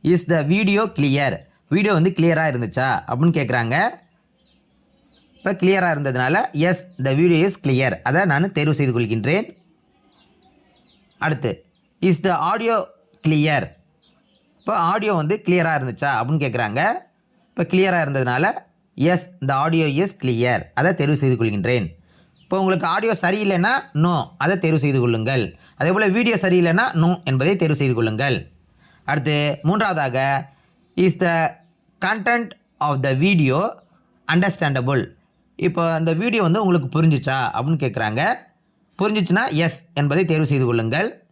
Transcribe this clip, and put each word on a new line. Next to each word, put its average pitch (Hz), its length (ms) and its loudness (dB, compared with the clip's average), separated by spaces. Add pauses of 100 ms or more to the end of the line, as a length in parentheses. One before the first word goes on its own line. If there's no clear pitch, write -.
(120)
"Is 175 100 2 (100)
the 160 80 2 (120)
video 202 300 2 (160)
clear?" 139 340 2 (420)
வீடியோ 202 240 2
வந்து 175 200 2
கிளியரா 160 340 2
இருந்துச்சா 123 360 -2 (220)
அப்படின்னு 160 280 2
கேட்குறாங்க. 120 380 0 (1600)
இப்ப - 240 -4
கிளியரா 185 340 2
இருந்ததுனால, 135 400 -2 (300)
"Yes, 180 140 2 (280)
the 135 140 2
video 170 260 4
is 196 80 0 (100)
clear", 131 280 2 (160)
அதை 147 120 2 (120)
நான் 180 240 0
தேர்வு 147 240 2
செய்து 131 160 0
கொள்கின்றேன். 120 500 -2 (1800)
அடுத்து, 135 240 -2 (580)
"Is 165 180 4
the 180 80 2 (160)
audio 226 260 0 (480)
clear?" 151 380 2 (1000)
இப்போ 214 140 -4 (160)
ஆடியோ 208 300 -2
வந்து 156 160 -2 (100)
கிளியரா 170 320 2
இருந்துச்சா 131 400 -4
அப்படின்னு 139 260 -2
கேட்குறாங்க. 117 360 -2 (680)
இப்போ - 200 -4
கிளியரா 180 340 2
இருந்ததுனால, 135 400 0 (640)
"Yes, 175 140 0 (260)
the 139 60 0 (100)
audio 165 220 0 (160)
is 196 100 -2 (100)
clear", 120 360 0 (220)
அதை 165 100 2 (100)
தேர்வு 147 220 2
செய்து 127 160 2
கொள்கின்றேன். 107 500 0 (540)
இப்போ 190 200 -4
உங்களுக்கு 185 320 0
ஆடியோ 220 280 0
சரியில்லைன்னா, 196 500 0 (320)
"No", 175 80 2 (320)
அதை 180 100 2 (100)
தேர்வு 160 200 2
செய்து 135 180 2
கொள்ளுங்கள். 117 420 0 (360)
அதே 160 140 0
போல் 202 220 2
வீடியோ 226 280 0
சரியில்லைன்னா, 180 400 2 (180)
"No" 170 80 4 (200)
என்பதை 135 320 0
தேர்வு 151 180 0
செய்து 127 180 0
கொள்ளுங்கள். 113 380 0 (760)
அடுத்து 147 260 0 (320)
மூன்றாவதாக, 170 480 0 (880)
"Is 185 100 2 (100)
the 170 100 2 (720)
content 220 440 -2 (400)
of 143 60 0 (120)
the 135 60 0 (120)
video 156 340 2 (760)
understandable?" 139 680 0 (640)
இப்போ 170 160 0 (160)
அந்த 165 120 0 (100)
வீடியோ 226 220 0
வந்து 180 220 2
உங்களுக்கு 175 300 2
புரிஞ்சுச்சா 143 440 2 (180)
அப்படின்னு 143 280 -2
கேட்குறாங்க. 110 360 -4 (800)
புரிஞ்சுச்சுன்னா, 208 460 0 (180)
"Yes" 165 120 0 (260)
என்பதை 147 300 0
தேர்வு 156 220 0
செய்து 131 160 2
கொள்ளுங்கள். 120 400 -2 (240)